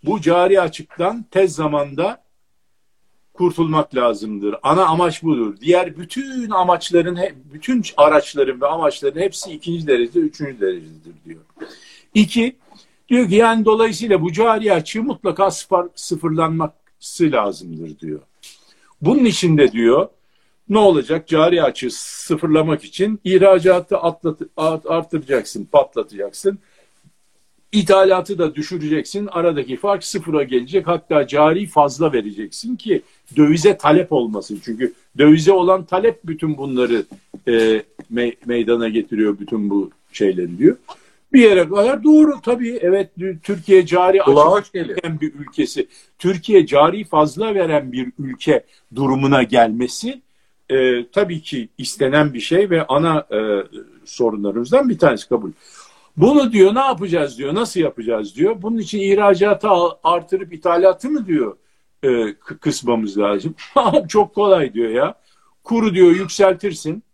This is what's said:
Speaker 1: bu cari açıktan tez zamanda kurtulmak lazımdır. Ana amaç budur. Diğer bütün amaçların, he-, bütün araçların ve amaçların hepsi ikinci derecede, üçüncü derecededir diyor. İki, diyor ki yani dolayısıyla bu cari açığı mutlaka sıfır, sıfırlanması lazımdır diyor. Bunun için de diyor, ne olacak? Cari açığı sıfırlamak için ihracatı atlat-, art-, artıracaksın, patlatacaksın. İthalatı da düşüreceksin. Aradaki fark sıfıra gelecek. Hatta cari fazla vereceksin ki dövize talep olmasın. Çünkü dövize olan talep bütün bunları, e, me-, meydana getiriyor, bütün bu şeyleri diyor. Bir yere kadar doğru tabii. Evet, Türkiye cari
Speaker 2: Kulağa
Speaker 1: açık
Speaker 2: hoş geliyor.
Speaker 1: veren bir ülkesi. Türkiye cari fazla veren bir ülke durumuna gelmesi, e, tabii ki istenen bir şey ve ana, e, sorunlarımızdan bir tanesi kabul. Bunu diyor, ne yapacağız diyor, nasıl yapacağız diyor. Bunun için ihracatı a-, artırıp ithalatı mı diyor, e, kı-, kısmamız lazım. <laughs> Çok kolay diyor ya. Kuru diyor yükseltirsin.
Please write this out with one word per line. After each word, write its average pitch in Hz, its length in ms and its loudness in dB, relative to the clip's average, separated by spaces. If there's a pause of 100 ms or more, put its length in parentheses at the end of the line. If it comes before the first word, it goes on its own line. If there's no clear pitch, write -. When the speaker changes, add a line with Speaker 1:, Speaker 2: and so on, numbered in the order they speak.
Speaker 1:
bu 202 160 -2
cari 180 400 4
açıktan 180 680 -6
tez 190 240 2
zamanda 147 680 -4 (1120)
kurtulmak 160 600 0
lazımdır. 107 680 -2
Ana 170 240 2
amaç 160 360 0
budur. 117 380 -2
Diğer 170 380 0
bütün 247 520 -10
amaçların, 175 680 0
he-, 190 180 -4 (180)
bütün 226 300 -4 (140)
araçların 143 640 2
ve 139 60 -2
amaçların 147 540 -4
hepsi 190 320 -6
ikinci 165 340 -8
derecede, 120 320 0
üçüncü 147 420 -6
derecededir 80 540 -8 (100)
diyor. 82 160 -20 (760)
İki, 233 420 0 (520)
diyor 240 200 2
ki 180 60 0
yani 226 300 4
dolayısıyla 214 580 2
bu 170 100 -4
cari 214 400 0
açığı 180 300 -2
mutlaka 196 480 -2
sıfır, 175 440 -4
sıfırlanması 160 1400 -6
lazımdır 85 680 -6
diyor. 76 220 -12 (800)
Bunun 247 240 2
için 165 340 2
de 131 140 4
diyor, 117 360 2 (600)
ne 208 100 2
olacak? 156 500 2
Cari 165 340 2
açığı 127 280 -2
sıfırlamak 156 920 -2
için 208 400 -6
ihracatı 185 720 4
atlat-, 165 460 -4 (140)
art-, 160 340 -4
artıracaksın, 151 720 -4
patlatacaksın. 120 960 -2 (1120)
İthalatı 190 680 2
da 156 160 -2
düşüreceksin. 156 760 -6
Aradaki 147 440 -2
fark 202 280 -4
sıfıra 156 380 -4
gelecek. 131 440 -4
Hatta 160 400 -2
cari 156 400 0
fazla 147 460 0
vereceksin 104 640 -8
ki - 260 -4 (340)
dövize 156 400 4
talep 160 360 2
olmasın. 107 520 -4
Çünkü 120 280 -6 (260)
dövize 156 340 6
olan 185 320 2
talep - 420 -2
bütün 156 320 -6
bunları, 123 460 -2 (440)
e, 110 340 2 (280)
me-, 117 260 -4 (100)
meydana 117 420 0
getiriyor, 107 500 -2
bütün 101 320 -6
bu 98 200 -2 (220)
şeyleri 90 460 -2
diyor. 170 180 4 (560)
Bir 262 100 8
yere 185 260 6
kadar 214 360 0
doğru 302 380 6
tabii. 240 400 -4
Evet, 190 280 0 (320)
Türkiye 190 440 2
cari 180 320 2
Speaker 2:
Kulağa 147 360 6
Speaker 1:
açık 202 120 -2
Speaker 2:
hoş - 60 -20
geliyor. 170 320 -6
Speaker 1:
veren 160 160 -6
bir 151 140 -6
ülkesi. - 520 -6 (320)
Türkiye 185 480 2
cari 170 380 2
fazla 165 500 -2
veren 151 380 -2
bir 123 260 -8
ülke 135 460 -2 (300)
durumuna 135 480 2
gelmesi, 120 800 -2 (480)
e, 127 360 0
tabii 175 360 -4
ki 120 260 -10 (100)
istenen 139 560 -2
bir 117 60 -8
şey 185 300 0
ve 165 160 0
ana, 151 460 0
e, 107 60 -2 (680)
sorunlarımızdan 117 840 -2
bir 190 100 -4
tanesi 131 300 0
kabul. 107 220 -4 (640)
Bunu 247 360 4
diyor, 202 220 6
ne 254 60 0
yapacağız 165 580 -2
diyor, 139 160 -6
nasıl 208 260 -4
yapacağız 113 560 -4
diyor. 185 260 -2
Bunun 226 160 -6
için 208 220 -6
ihracatı 196 680 2
a-, 175 360 0
artırıp 175 480 -2
ithalatı 185 580 0
mı 269 160 -4
diyor, 131 300 -4 (460)
e, 139 60 0 (260)
kı-, - 240 -18
kısmamız 113 600 -4
lazım. 104 360 -2 (260)
<laughs> 220 280 0
Çok 208 260 0
kolay 180 400 2
diyor 113 160 -2
ya. 139 240 -2 (500)
Kuru 226 300 2
diyor 180 160 8
yükseltirsin. 185 920 0 (120)